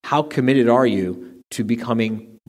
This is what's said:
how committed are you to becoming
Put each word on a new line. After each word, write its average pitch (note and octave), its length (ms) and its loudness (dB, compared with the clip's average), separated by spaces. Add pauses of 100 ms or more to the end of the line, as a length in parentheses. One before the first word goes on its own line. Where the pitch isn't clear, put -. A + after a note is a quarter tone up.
how D3+ 200 0
committed C3 460 2
are B2+ 180 4
you F#2+ 540 -4 (100)
to - 120 -6
becoming A2+ 760 -4 (100)